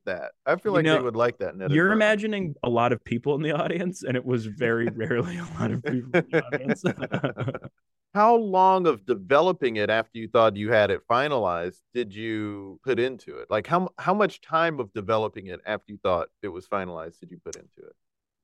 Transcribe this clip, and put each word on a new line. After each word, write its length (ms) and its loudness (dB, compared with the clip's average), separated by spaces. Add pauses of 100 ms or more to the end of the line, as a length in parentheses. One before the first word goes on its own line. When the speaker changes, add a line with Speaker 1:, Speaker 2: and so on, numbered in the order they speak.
Speaker 1:
that. 280 -6 (120)
I 120 2
feel 160 -2
Speaker 2:
You 40 2
Speaker 1:
like 80 4
they 120 4
Speaker 2:
know, 60 0
Speaker 1:
would 140 -2
like 220 2
that 160 -4
in 60 -14
Speaker 2:
you're 260 4
Speaker 1:
Edinburgh. 60 4
Speaker 2:
imagining 720 0
a 60 -2
lot 240 2
of 100 -2
people 320 -2
in 60 -2
the 120 -2
audience, 500 -4
and 120 -4
it 120 -4
was 180 -2
very 460 -2
<laughs> 40 -6
rarely 440 -2
a 100 -10 (100)
lot 120 -2
of 140 -4
people 260 -4 (100)
in 100 -2
the 140 2
audience. 400 -4
<laughs> 1300 -6
Speaker 1:
How 220 6
long 500 4
of 200 2
developing 720 2
it 140 2
after 280 0
you 100 -8
thought 280 4
you 140 -2
had 200 6
it 180 0
finalized 720 0 (140)
did 200 -4
you 680 -8
put 160 0
into 400 -4
it? 120 -14
Like, 160 0
how, 320 0
how 160 0
much 260 0
time 400 0
of 120 -8
developing 540 -2
it 180 -10
after 280 -6
you 100 -14
thought 260 0 (140)
it 60 -6
was 180 -10
finalized 540 -6
did 100 -20
you 140 -20
put 120 -12
into 300 -20
it? 80 -20 (500)